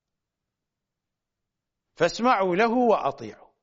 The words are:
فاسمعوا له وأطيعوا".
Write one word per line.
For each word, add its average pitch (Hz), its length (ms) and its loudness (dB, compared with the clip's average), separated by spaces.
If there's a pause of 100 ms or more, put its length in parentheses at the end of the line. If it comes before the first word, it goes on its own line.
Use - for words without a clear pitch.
(2000)
فاسمعوا 190 600 0
له 220 160 2
وأطيعوا". 139 760 -2 (120)